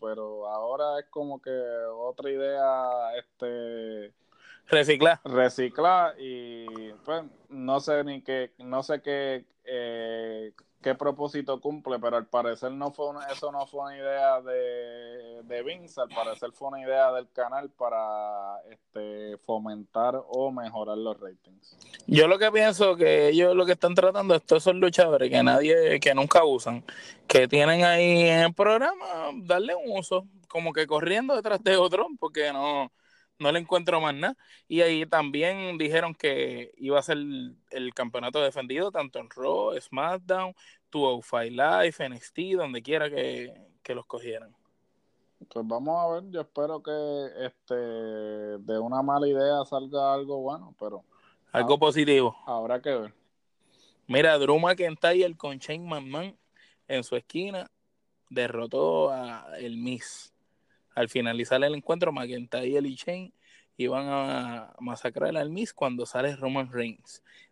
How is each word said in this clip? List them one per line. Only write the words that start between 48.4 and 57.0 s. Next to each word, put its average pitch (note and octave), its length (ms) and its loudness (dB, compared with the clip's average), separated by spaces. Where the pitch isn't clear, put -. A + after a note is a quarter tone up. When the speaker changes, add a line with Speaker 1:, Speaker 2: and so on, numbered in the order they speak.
Speaker 1:
una B2 240 -2
mala C#3+ 240 2
idea C#3 380 2
salga C#3 500 -2
algo C#3 240 -4
bueno, D3+ 400 -10
pero G#2 240 -10
Speaker 2:
Algo B2 240 2
Speaker 1:
ha-, D3 40 6
Speaker 2:
positivo. C#3+ 580 4
Speaker 1:
habrá A#2+ 340 -2
que C#3+ 140 -6
ver. G#2+ 200 -6
Speaker 2:
Mira, D3+ 320 6
Drew C#3+ 200 6
McIntyre F3 800 2
con C#3 220 -10
Shane E3 300 -10
McMahon D3+ 500 -8
en C3 160 -4